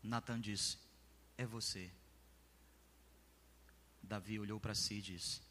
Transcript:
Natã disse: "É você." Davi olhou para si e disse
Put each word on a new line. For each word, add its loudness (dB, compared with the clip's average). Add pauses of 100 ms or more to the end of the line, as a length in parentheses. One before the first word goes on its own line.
Natã 2
disse: 2 (600)
"É 2
você." -2 (2250)
Davi 0
olhou 0
para 0
si 4
e 0
disse -2